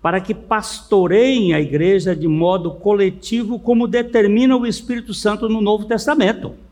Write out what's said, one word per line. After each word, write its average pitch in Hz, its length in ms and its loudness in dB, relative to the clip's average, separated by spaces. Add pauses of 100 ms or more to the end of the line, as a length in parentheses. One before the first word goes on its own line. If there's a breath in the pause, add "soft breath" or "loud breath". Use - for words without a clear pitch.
para 170 180 0
que 190 160 -6
pastoreiem 208 1160 0
a 151 80 2
igreja 170 520 0
de 160 140 -2
modo 170 440 0
coletivo, 202 880 -2
como 233 300 2
determina 233 680 2
o 240 100 -2
Espírito 226 460 -6
Santo 214 340 -2
no 220 140 0
Novo 208 240 0
Testamento. 226 720 -2 (160)